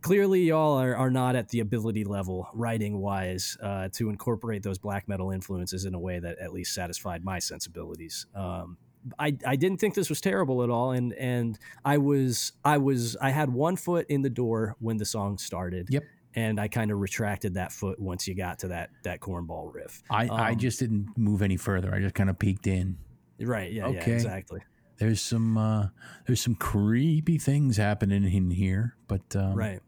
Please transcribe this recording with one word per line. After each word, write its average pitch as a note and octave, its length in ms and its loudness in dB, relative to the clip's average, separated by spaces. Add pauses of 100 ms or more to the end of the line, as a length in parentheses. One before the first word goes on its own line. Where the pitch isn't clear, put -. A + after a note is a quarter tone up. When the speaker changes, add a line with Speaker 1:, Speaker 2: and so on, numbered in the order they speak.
Speaker 1:
clearly F#3+ 400 6
y'all D#3 340 6
are, B2+ 200 2
are C3 140 2
not B2+ 260 4
at A#2 140 0
the A#2 100 2
ability G#2+ 420 0
level F#2+ 500 -2
writing A2 460 -2
wise, F#2+ 640 -2
uh, G2 300 -4
to A2 180 -2
incorporate G#2+ 540 -4
those G2 140 -2
black G2+ 280 -6
metal F#2+ 240 -4
influences F#2 540 -4
in F#2 100 -4
a F2 60 -6
way F2+ 180 -4
that E2+ 220 -8
at F2 120 -10
least E2+ 220 -6
satisfied F2 500 -6
my F#2+ 140 -4
sensibilities. D#2+ 960 -10
Um, F2+ 420 -6 (400)
I, D3 200 0 (100)
I B2+ 80 2
didn't F3 240 2
think G3+ 160 2
this F#3+ 140 0
was D3+ 120 -4
terrible D3+ 440 2
at A#2+ 60 2
all. A#2+ 200 2
And, B2 220 0
and A#2+ 440 -2 (280)
I C#3+ 140 4
was, C#3 520 2 (140)
I D3 140 6
was, B2+ 440 2
I C3+ 80 4
had C#3+ 200 2
one D3+ 260 2
foot F3 320 0
in C#3+ 140 2
the C3+ 80 0
door A2+ 500 0
when A2+ 160 0
the G#2+ 80 -2
song G2+ 340 -2
started. F2+ 520 -6
Speaker 2:
Yep. C#3 120 2 (340)
Speaker 1:
And A2 220 0
I G#2 80 0
kinda G#2+ 300 0
retracted G2+ 580 -2
that F2+ 160 -4
foot F#2+ 300 -6
once F#2 260 -4
you F#2+ 80 -4
got F2+ 260 -6
to F#2+ 80 -6
that, E2+ 220 -6 (140)
that F2 160 -6
cornball E2 520 -8
riff. - 380 -16
Speaker 2:
I, A2 160 2
I A2+ 240 0
Speaker 1:
Um, - 80 0
Speaker 2:
just C3 220 -2
didn't A2 360 0
move G#2 260 4
any F#2+ 140 4
further. F#2+ 380 0
I G2 60 0
just G2 160 0
kinda F#2+ 180 4
peeked G2 320 0
in. F#2+ 320 2 (420)
Speaker 1:
Right. A2 300 -2
Yeah, G#2+ 180 -4
yeah, C3 120 -2
Speaker 2:
Okay. A#2 140 2
Speaker 1:
exactly. G2 460 -2 (360)
Speaker 2:
There's G#2+ 240 2
some, A2+ 380 2
uh, A2 300 2 (380)
there's B2 140 2
some A#2+ 160 2
creepy D3+ 840 2
things C#3 380 4
happening G2+ 480 4
in F#2 260 4
here, F#2+ 460 0 (100)
but, - 300 -2
um, G2 180 2
Speaker 1:
Right. G#2+ 340 -2